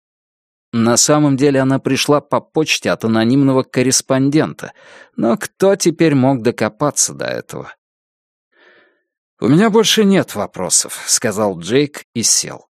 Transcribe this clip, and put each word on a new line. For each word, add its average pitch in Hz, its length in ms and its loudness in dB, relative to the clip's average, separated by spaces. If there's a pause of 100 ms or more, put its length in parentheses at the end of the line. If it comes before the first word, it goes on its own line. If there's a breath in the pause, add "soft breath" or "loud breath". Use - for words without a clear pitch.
(720)
На 117 240 2
самом 151 400 2
деле 139 240 2
она 131 180 0
пришла 139 420 0
по 120 200 -4
почте - 500 -4
от 87 140 -4
анонимного 127 580 2
корреспондента, 135 1080 -2 (440 loud breath)
но 214 200 0
кто - 400 0
теперь 160 380 2
мог 131 280 2
докопаться 110 720 -2
до 67 140 -8
этого? - 480 -10 (1700 soft breath)
«У 90 80 0
меня 190 220 4
больше 214 340 2
нет 196 300 2
вопросов», — - 720 -4
сказал 104 520 -2
Джейк 123 460 -2 (100)
и 117 80 -4
сел. - 460 -4 (120)